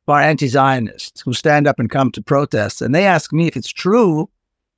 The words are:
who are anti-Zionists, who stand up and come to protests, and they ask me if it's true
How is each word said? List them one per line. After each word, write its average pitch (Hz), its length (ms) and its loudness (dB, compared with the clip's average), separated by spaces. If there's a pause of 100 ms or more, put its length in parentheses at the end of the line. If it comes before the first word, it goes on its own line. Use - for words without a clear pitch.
who 143 80 0
are 147 80 4
anti-Zionists, 135 1000 0
who 127 120 -4
stand 147 340 2
up 139 120 -2
and 120 100 -2
come 135 220 0
to - 100 -10
protests, 139 600 -2
and 120 140 -2
they 185 100 2
ask 175 280 0
me 165 140 2
if - 100 -4
it's - 120 -10
true 185 600 0 (480)